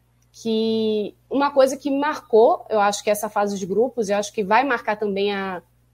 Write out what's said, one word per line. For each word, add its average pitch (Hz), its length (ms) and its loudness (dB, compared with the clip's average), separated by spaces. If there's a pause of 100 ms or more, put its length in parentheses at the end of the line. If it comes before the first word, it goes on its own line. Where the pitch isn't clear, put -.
(300)
que 220 840 -2 (160)
uma 285 200 0
coisa 269 240 4
que 277 160 -6
marcou, 285 800 2
eu 214 120 0
acho 202 220 0
que - 60 -6
essa 208 220 -2
fase 202 280 -2
de 190 60 -8
grupos, 208 460 -2
eu 202 80 0
acho 208 120 -4
que 214 140 -4
vai 214 180 2
marcar 233 340 -2
também 202 380 -2
a, 190 280 -8 (320)